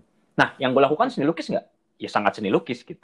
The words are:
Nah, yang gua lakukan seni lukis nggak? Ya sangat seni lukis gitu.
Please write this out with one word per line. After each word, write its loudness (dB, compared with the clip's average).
Nah, 2
yang -2
gua 6
lakukan 2
seni -2
lukis -4
nggak? -4
Ya -10
sangat 0
seni -4
lukis -2
gitu. -18